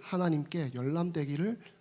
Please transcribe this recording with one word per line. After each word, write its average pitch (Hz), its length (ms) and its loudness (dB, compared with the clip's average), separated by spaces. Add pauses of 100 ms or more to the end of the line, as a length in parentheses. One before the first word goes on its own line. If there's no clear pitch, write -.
하나님께 165 720 0
열람되기를 160 840 0 (200)